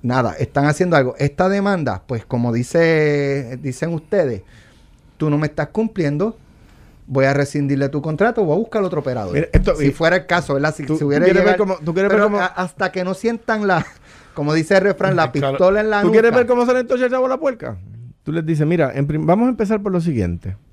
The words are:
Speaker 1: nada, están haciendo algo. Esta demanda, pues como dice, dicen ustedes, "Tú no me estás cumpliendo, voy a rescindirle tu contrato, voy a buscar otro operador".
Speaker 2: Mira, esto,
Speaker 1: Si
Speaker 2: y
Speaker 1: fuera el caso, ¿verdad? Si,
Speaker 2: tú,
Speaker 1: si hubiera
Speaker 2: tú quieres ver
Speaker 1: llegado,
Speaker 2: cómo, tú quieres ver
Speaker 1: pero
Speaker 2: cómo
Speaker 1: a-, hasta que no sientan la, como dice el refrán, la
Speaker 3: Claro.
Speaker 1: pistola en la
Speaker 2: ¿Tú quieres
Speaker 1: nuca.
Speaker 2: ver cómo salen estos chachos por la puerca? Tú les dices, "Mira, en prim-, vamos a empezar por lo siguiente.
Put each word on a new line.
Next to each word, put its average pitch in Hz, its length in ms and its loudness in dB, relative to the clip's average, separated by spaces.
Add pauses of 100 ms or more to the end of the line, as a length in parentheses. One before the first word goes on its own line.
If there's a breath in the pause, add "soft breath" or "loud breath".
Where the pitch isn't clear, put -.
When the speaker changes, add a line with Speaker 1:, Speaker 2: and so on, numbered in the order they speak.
Speaker 1:
nada, 120 360 -2
están 139 280 0
haciendo 165 300 2
algo. 131 220 2
Esta 143 300 0
demanda, 190 580 -2
pues 117 180 -6
como 120 280 -2
dice, 147 1080 0
dicen 151 320 -6
ustedes, 156 480 -2 (720 soft breath)
"Tú 151 140 -2
no 147 80 2
me 151 100 0
estás 147 200 -6
cumpliendo, 202 680 -2 (720 soft breath)
voy 135 160 2
a 135 100 4
rescindirle 139 540 -2
tu 143 140 -4
contrato, 202 420 0
voy 151 120 0
a - 20 0
buscar 220 240 -2
otro 175 180 -2
operador". 117 340 -4
Speaker 2:
Mira, 160 180 0
esto, 160 240 4
Speaker 1:
Si 147 100 0
Speaker 2:
y 147 40 4
Speaker 1:
fuera 165 260 2
el 180 100 -2
caso, 170 280 -2
¿verdad? 151 200 0
Si, 151 100 -10
Speaker 2:
tú, 151 120 -2
Speaker 1:
si 147 80 -2
hubiera 147 200 2
Speaker 2:
tú 185 80 6
quieres 185 120 4
ver 180 140 4
Speaker 1:
llegado, 190 180 0
Speaker 2:
cómo, 151 80 -14
tú 165 100 -4
quieres 190 160 2
ver 208 80 2
Speaker 1:
pero 202 120 4
Speaker 2:
cómo 208 100 -2
Speaker 1:
a-, 180 60 0
hasta 185 460 -4
que 185 120 -4
no 185 100 -4
sientan 226 520 -4
la, 185 180 2 (500 loud breath)
como 147 200 -2
dice 160 220 2
el 190 60 4
refrán, 190 340 0
la 160 160 2
Speaker 3:
Claro. 135 240 -2
Speaker 1:
pistola 190 240 4
en 214 100 0
la 208 120 0
Speaker 2:
¿Tú 175 100 4
quieres 226 180 6
Speaker 1:
nuca. 240 80 4
Speaker 2:
ver 240 80 4
cómo 240 200 2
salen 254 160 2
estos 247 180 -2
chachos 254 200 0
por 254 100 0
la 262 80 -2
puerca? 240 380 -4 (460)
Tú 147 100 -8
les 165 120 -2
dices, 151 220 0
"Mira, 156 280 2
en 139 120 0
prim-, 156 200 -2
vamos 202 200 4
a 262 40 2
empezar 214 320 -2
por 202 100 -2
lo 180 80 0
siguiente. 95 560 -2 (160)